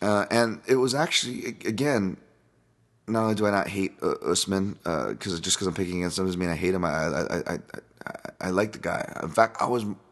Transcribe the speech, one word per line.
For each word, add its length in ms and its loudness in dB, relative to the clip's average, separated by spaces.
Uh, 300 2
and 360 2
it 100 6
was 180 2
actually, 500 -2
a-, 240 -8
again, 480 0
not 180 2
only 100 2
do 120 2
I 40 4
not 180 2
hate, 320 -2
uh, 140 2
Usman, 640 0
uh, 320 -2
'cause, 220 -4
just 180 0
'cause 80 -4
I'm 80 0
picking 240 -2
against 200 -2
him 60 0
doesn't 160 0
mean 80 0
I 60 0
hate 180 2
him. 120 0
I, 40 2
I, 320 0
I, 160 -2
I, 220 -4
I, 60 -8
I 100 -4
like 220 0
the 60 -14
guy. 440 -4
In 60 -4
fact, 320 2
I 60 2
was 180 0